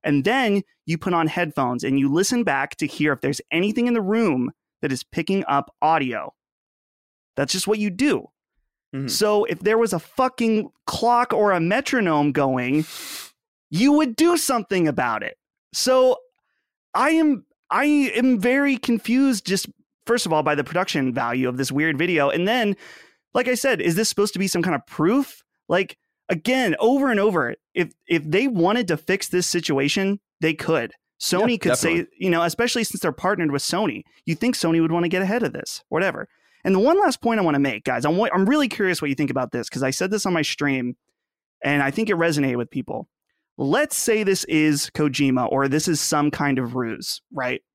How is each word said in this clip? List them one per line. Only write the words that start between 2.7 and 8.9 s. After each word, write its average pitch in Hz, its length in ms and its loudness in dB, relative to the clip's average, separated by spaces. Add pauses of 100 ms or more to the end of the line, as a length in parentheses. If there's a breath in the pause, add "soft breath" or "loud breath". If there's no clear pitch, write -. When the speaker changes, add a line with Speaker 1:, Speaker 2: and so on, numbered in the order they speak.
Speaker 1:
to 156 100 -4
hear 151 260 0
if 131 100 -4
there's 135 180 -2 (100)
anything 208 360 0
in 240 80 0
the 220 80 0
room 185 500 0 (300)
that 143 100 -2
is 127 100 -6
picking 190 460 -4
up 143 340 -2
audio. 135 520 0 (1000)
That's - 180 -2
just 185 140 -4
what 214 120 0
you 208 120 0
do. 202 380 0 (680)